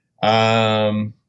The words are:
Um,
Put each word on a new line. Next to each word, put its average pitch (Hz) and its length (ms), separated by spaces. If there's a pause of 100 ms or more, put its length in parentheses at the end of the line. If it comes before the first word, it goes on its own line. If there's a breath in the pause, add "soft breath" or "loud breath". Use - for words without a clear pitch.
(220 loud breath)
Um, 110 920 (160)